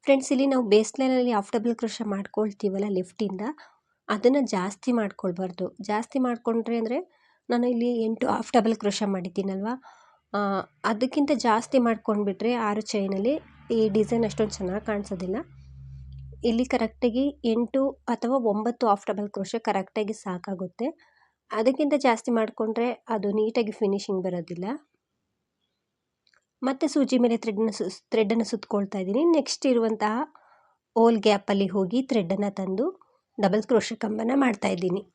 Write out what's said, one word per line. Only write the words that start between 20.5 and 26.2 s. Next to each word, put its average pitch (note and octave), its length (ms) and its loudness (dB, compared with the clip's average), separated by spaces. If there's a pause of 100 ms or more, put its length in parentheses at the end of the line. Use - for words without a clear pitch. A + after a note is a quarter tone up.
ಅದಕ್ಕಿಂತ C4 460 2
ಜಾಸ್ತಿ B3 340 0
ಮಾಡ್ಕೊಂಡ್ರೆ A3+ 560 0 (200)
ಅದು G#3 240 -2
ನೀಟಾಗಿ G#3+ 400 0
ಫಿನಿಶಿಂಗ್ G3 520 -2
ಬರೋದಿಲ್ಲ. F3 420 -6 (2000)